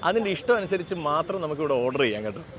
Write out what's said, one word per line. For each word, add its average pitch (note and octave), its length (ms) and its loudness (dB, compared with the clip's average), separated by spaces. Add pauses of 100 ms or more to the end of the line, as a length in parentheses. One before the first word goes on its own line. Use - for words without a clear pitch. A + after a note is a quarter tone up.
(100)
അതിൻ്റെ G#3+ 260 2
ഇഷ്ടം - 240 2
അനുസരിച്ച് F#3 360 -2 (120)
മാത്രം E3 380 0
നമുക്കിവിടെ D3 380 0
ഓർഡർ C3 220 4
ചെയ്യാം G#2+ 220 0
കേട്ടോ. F2+ 160 -8 (140)